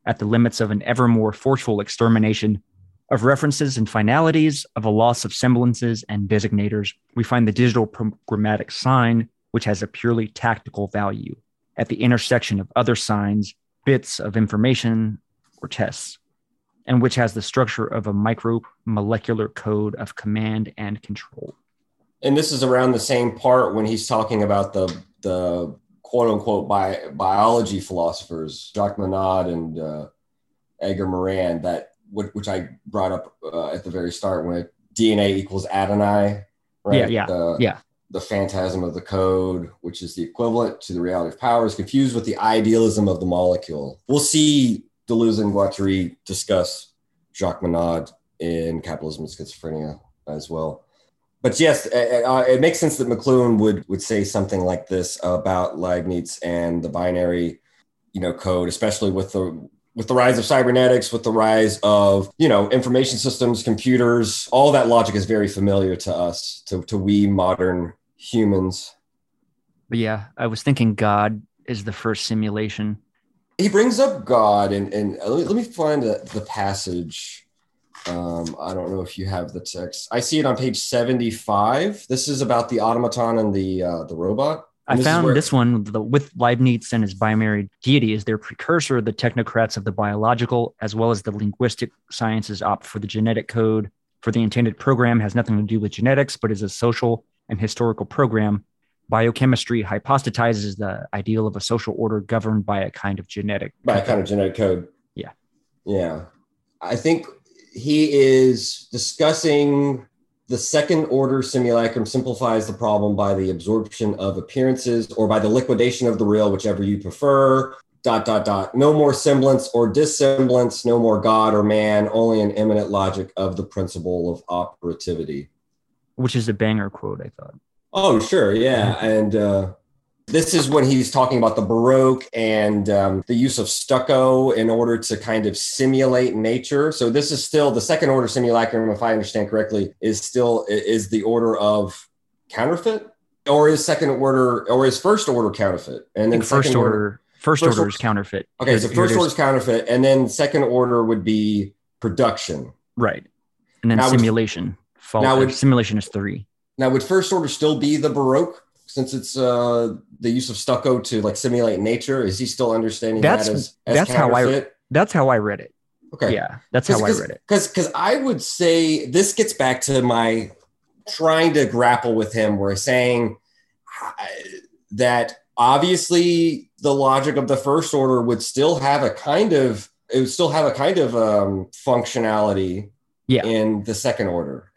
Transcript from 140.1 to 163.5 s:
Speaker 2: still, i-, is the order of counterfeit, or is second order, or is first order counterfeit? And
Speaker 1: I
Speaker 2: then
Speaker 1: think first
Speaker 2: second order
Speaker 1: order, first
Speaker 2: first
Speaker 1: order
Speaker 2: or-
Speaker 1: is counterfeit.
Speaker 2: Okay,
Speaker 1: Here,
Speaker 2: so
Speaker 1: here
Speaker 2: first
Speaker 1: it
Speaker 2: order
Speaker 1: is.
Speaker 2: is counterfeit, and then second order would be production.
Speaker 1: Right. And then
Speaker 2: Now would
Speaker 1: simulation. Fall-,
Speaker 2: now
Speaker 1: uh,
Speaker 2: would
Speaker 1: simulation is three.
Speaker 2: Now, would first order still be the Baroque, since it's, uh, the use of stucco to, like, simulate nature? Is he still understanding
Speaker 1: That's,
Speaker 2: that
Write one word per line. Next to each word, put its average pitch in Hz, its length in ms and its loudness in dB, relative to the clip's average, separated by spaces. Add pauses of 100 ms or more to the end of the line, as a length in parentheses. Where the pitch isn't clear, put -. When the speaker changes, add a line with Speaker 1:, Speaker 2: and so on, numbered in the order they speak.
Speaker 2:
still, 120 480 0
i-, - 20 0
is 104 380 -2
the 110 120 0
order 113 360 0
of 104 500 0 (400)
counterfeit, 170 600 -2 (380)
or 147 220 6
is 151 160 2
second 156 260 0
order, 127 600 2
or 131 160 4
is 127 120 2
first 208 300 2
order 117 220 2
counterfeit? 90 640 -4
And 107 140 2
Speaker 1:
I - 20 4
Speaker 2:
then - 0 -
Speaker 1:
think 113 140 2
first 139 240 2
Speaker 2:
second 127 120 4
order 107 140 2
Speaker 1:
order, 104 260 -4 (200)
first 151 240 2
Speaker 2:
first 113 140 4
Speaker 1:
order 104 80 2
Speaker 2:
or- - 20 -2
Speaker 1:
is 104 100 -6
counterfeit. 101 500 -4 (120)
Speaker 2:
Okay, 131 100 0
Speaker 1:
Here, 113 100 4
Speaker 2:
so 117 80 -2
Speaker 1:
here - 80 -2
Speaker 2:
first 175 160 4
Speaker 1:
it - 40 4
Speaker 2:
order 175 100 4
Speaker 1:
is. - 60 -2
Speaker 2:
is - 40 -8
counterfeit, 131 520 0
and 123 140 2
then 135 280 4
second 143 320 0
order 123 420 2
would 110 200 0
be 107 500 0 (260)
production. 90 720 -2 (240)
Speaker 1:
Right. 113 300 -2 (560)
And 117 80 2
then 113 80 4
Speaker 2:
Now 131 100 4
would 131 120 4
Speaker 1:
simulation. 107 580 -2 (200)
Fall-, - 260 -2
Speaker 2:
now 131 100 4
Speaker 1:
uh, 131 60 2
Speaker 2:
would 131 120 2
Speaker 1:
simulation 117 460 2
is 101 100 -6
three. 98 380 -8 (320)
Speaker 2:
Now, 131 100 2
would 131 140 2
first 185 300 0
order 170 160 0
still 151 300 0
be 147 200 2
the 143 100 0
Baroque, 139 540 0 (240)
since 131 260 -6
it's, 127 240 -8
uh, 120 600 0 (240)
the 117 100 -2
use 127 200 -2
of 107 60 -8
stucco 123 440 0
to, 110 200 -4
like, 101 160 -2
simulate 117 440 0
nature? 127 440 -2
Is 95 140 -2
he 127 80 -4
still 120 260 -2
understanding 110 480 -2
Speaker 1:
That's, 151 260 2
Speaker 2:
that 110 80 0